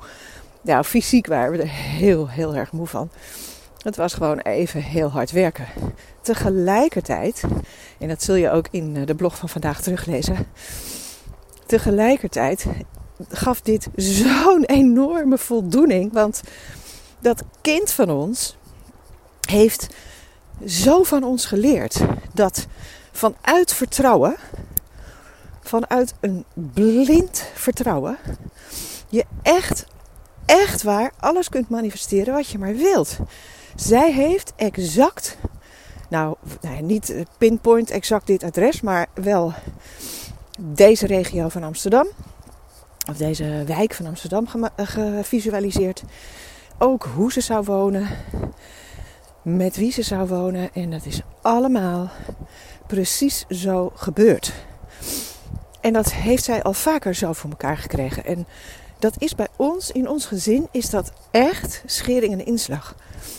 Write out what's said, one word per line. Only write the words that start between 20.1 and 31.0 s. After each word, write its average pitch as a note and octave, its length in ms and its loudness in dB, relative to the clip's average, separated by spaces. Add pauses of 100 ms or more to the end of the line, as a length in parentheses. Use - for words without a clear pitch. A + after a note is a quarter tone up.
zo A3 380 4
van C#4+ 200 2
ons B3 220 -2
geleerd G3+ 540 2 (340)
dat F#3+ 340 0 (440)
vanuit D4 640 2
vertrouwen, B3 640 4 (1300)
vanuit B3 580 0
een F#3 340 -4
blind A3+ 1000 2
vertrouwen, A3 640 -2 (920)
je A#3 180 0 (160)
echt, - 440 2 (600)
echt F#4 380 6
waar G#3 360 0